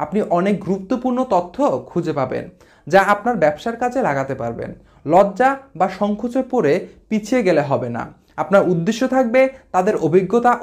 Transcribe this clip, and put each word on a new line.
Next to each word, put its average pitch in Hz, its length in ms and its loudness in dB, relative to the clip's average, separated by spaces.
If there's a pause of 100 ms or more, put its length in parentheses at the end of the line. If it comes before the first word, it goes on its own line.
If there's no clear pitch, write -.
আপনি 202 160 -2 (180)
অনেক 196 180 2 (100)
গুরুত্বপূর্ণ 240 540 -2 (140)
তথ্য 175 240 0 (320)
খুঁজে 160 300 -4
পাবেন, 127 240 -4 (440)
যা 180 140 6 (120)
আপনার 240 300 -2
ব্যবসার 156 380 -2
কাজে 247 260 -2
লাগাতে 135 340 -4
পারবেন। 117 300 -8 (340)
লজ্জা 190 440 4 (300)
বা 185 80 2 (120)
সংকোচে 208 420 -2 (100)
পড়ে 170 220 2 (360)
পিছিয়ে 214 380 0
গেলে 156 220 4
হবে 123 280 -2
না। 120 60 -6 (380)
আপনার 190 320 2
উদ্দেশ্য 170 280 -2 (140)
থাকবে 254 260 2 (340)
তাদের 190 200 2 (120)
অভিজ্ঞতা 196 440 2 (120)